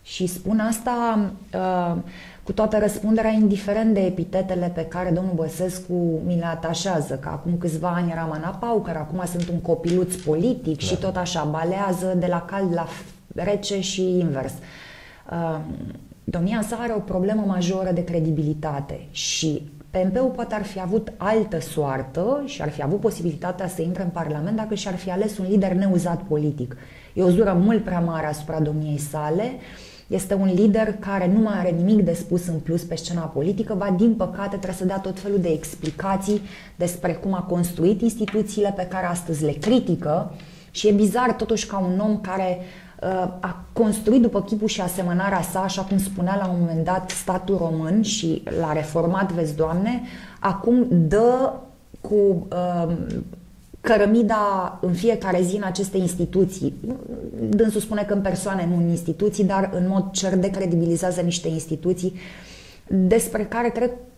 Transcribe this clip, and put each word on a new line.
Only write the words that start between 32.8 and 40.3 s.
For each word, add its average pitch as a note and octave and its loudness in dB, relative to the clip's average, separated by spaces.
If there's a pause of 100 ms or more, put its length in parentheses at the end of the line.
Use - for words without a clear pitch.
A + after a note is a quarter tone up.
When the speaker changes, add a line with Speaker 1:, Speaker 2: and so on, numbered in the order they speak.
Speaker 1:
pe - -6
scena E3+ -6
politică, E3 -2
ba, G3 0
din A3+ 6
păcate, F#3+ -2
trebuie F#3+ -6
să F#3 -4
dea F#3+ 0
tot F#3+ -6
felul G3+ 0
de E3+ 0
explicații F#3+ -2 (340)
despre F3 -2
cum F#3+ -2
a F3+ -2
construit F3 2
instituțiile G#3 0
pe F3+ -4
care F#3 -4
astăzi E3+ -2
le D3 2
critică. E3+ 2 (400)